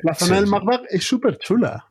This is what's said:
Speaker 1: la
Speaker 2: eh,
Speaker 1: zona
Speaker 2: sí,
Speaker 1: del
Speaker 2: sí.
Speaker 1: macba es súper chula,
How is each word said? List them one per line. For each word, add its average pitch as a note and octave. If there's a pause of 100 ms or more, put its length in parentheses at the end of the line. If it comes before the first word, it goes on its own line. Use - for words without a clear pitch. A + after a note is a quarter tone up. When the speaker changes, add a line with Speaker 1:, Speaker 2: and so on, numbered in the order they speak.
Speaker 1:
la D#3+
Speaker 2:
eh, D3+
Speaker 1:
zona F3
Speaker 2:
sí, -
Speaker 1:
del G3+
Speaker 2:
sí. G3+
Speaker 1:
macba G3+
es -
súper B3
chula, D#3+